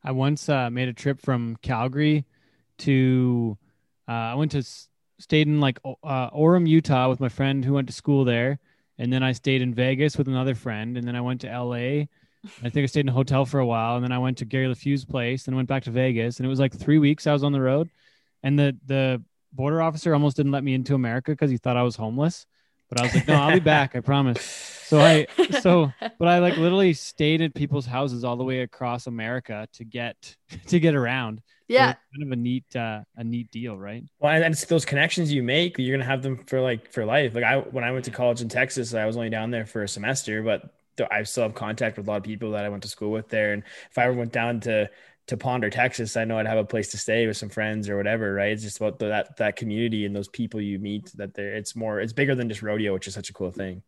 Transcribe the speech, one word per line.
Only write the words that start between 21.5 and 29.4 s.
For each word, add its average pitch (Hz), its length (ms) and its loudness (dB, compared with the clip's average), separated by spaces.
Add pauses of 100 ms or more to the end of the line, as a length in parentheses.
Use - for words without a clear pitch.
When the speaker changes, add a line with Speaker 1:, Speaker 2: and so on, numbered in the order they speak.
Speaker 1:
he 123 60 2
thought 123 220 0
I 123 40 4
was 123 140 0
homeless. 123 500 -2 (440)
But 120 100 0
I 120 40 2
was 123 100 -2
like, 170 120 2
"No, 151 100 6
I'll 147 180 6
be 185 60 6
back. 151 360 4
I 123 40 -2
promise." 135 420 2
So - 580 0
I, 156 260 8 (360)
so, 175 340 6
Speaker 2:
<laughs> - 220 -10
Speaker 1:
but 170 100 4
I, 175 120 6
like, 175 180 2
literally 180 340 4
stayed 156 480 0
at 160 140 -2
people's 143 320 -2
houses 123 380 -4
all 120 120 -4
the 127 80 -4
way 131 160 -2
across 123 460 -6
America 113 680 -8